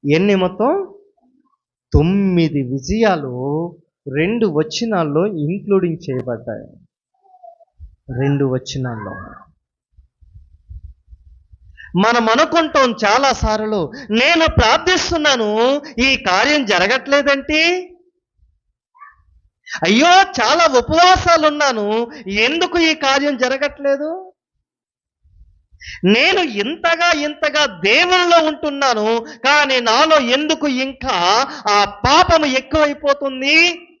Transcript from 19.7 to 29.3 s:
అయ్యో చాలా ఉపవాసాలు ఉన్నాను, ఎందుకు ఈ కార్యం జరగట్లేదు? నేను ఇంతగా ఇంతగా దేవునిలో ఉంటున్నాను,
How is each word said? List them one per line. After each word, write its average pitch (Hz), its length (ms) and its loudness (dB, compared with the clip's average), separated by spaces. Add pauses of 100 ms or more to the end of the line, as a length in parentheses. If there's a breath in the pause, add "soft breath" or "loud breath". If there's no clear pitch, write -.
అయ్యో 247 280 4 (100)
చాలా 294 560 2
ఉపవాసాలు 339 680 4
ఉన్నాను, 233 640 -2 (180 loud breath)
ఎందుకు 311 500 0
ఈ 320 160 2
కార్యం 285 420 0
జరగట్లేదు? 285 960 -4 (1700 loud breath)
నేను 285 360 2
ఇంతగా 330 800 -2
ఇంతగా 302 460 -2
దేవునిలో 330 800 2
ఉంటున్నాను, 254 800 -2 (200 loud breath)